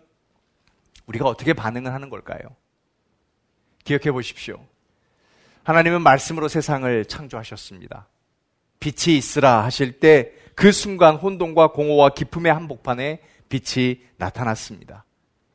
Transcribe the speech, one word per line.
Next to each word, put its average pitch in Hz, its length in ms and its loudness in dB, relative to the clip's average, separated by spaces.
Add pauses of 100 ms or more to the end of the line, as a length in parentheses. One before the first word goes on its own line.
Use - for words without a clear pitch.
(1080)
우리가 113 180 -4
어떻게 131 280 0
반응을 120 400 -8
하는 139 160 -12
걸까요? 90 300 -14 (1400)
기억해 147 280 -2
보십시오. 120 540 -10 (960)
하나님은 165 380 2
말씀으로 151 460 2
세상을 131 580 -2
창조하셨습니다. 107 1000 -16 (720)
"빛이 156 380 0
있으라." 127 460 2
하실 123 360 -4
때 151 460 4 (100)
그 202 160 6
순간 170 460 2
혼돈과 165 560 0
공허와 147 380 4
기품의 165 420 -2
한복판에 143 680 -6 (300)
빛이 127 500 -4 (180)
나타났습니다. 110 840 -8 (520)